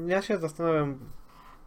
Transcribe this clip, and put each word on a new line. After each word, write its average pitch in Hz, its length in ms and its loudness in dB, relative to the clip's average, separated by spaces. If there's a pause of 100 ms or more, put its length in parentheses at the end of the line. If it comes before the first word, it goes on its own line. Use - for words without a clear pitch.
Ja 190 160 2
się 202 160 0
zastanawiam, 156 600 2 (680)